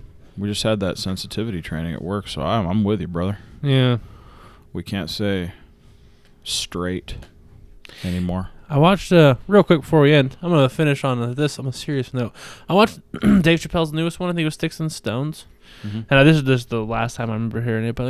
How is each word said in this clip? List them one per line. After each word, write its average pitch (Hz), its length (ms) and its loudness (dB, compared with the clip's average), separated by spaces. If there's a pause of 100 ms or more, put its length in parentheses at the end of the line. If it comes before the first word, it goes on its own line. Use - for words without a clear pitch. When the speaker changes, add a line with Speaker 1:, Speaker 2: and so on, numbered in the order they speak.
(360)
Speaker 1:
we 101 120 -6
just 104 140 -4
had 110 180 0
that 95 180 -4
sensitivity 95 640 -6
training 82 320 -6
at 53 80 -10
work, 98 260 -6
so - 140 -8
I'm, 98 240 0
I'm 101 180 0
with 101 160 0
you, - 80 -6
brother. 87 300 -4 (240)
Speaker 2:
Yeah. 131 360 2 (760)
Speaker 1:
We 87 100 -8
can't 90 280 -8
say 95 420 -4 (920)
straight - 720 -6 (880)
anymore. 90 460 -4 (180)
Speaker 2:
I 143 100 0
watched, 180 340 4
uh, 147 240 8 (100)
real 196 160 6
quick 165 200 4
before 156 180 2
we 143 140 6
end, 135 280 2
I'm 175 80 -4
gonna 143 180 4
finish 143 360 -2
on 123 300 -2
this, 143 240 -2
on 135 80 -8
a 127 60 -6
serious 135 420 -6
note. 120 180 -4 (360)
I 160 60 -2
watched 208 320 4
<clears throat> - 140 -14
Dave 170 400 4
Chappelle's 165 320 -4
newest 165 260 -4
one. 180 120 -4
I - 20 -4
think 170 100 -2
it 156 40 0
was 156 80 -2
Sticks - 260 -6
and 160 100 -2
Stones. 135 540 -6 (380)
Speaker 1:
Mm-hmm. 107 180 -8 (100)
Speaker 2:
And 135 100 6
I, 139 40 8
this 156 120 8
is 147 60 2
just 131 280 0
the 113 140 -4
last 113 320 -4
time 117 140 -4
I 110 40 -2
remember 113 280 -4
hearing 113 240 -2
it, 117 80 -4
but 127 160 -4